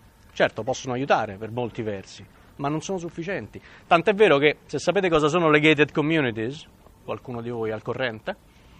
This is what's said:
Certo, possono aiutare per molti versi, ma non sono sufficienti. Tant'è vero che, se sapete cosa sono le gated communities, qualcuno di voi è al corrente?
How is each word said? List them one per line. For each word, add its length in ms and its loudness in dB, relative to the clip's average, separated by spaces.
Certo, 300 0
possono 300 -6
aiutare 420 0
per 160 -10
molti 320 -6
versi, 420 -10
ma 100 -6
non 140 -4
sono 160 -6
sufficienti. 640 -10
Tant'è 280 4
vero 240 6
che, 280 2
se 120 -8
sapete 300 0
cosa 220 4
sono 200 2
le 120 6
gated 300 4
communities, 760 -2
qualcuno 360 -8
di 80 -10
voi 200 -4
è 40 -4
al 80 -8
corrente? 540 -6